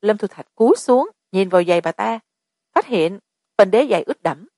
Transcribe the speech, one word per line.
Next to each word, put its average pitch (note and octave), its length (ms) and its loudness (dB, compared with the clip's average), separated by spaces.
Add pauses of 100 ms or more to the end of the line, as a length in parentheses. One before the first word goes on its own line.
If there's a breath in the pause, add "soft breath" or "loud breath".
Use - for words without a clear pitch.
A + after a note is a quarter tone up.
Lâm G#3 160 0
Thu G#3 100 -6
Thạch - 280 -16
cúi A#3 220 4
xuống, C4 320 0 (220)
nhìn F#3+ 180 -2
vào F3+ 140 2
giày F3 180 0
bà E3 100 -4
ta, A3 280 -6 (520)
phát - 140 -2
hiện G3 340 -4 (380)
phần G3 140 4
đế B3 180 2
giày F3+ 140 -2
ướt - 200 -10
đẫm. D#3+ 240 -8 (100)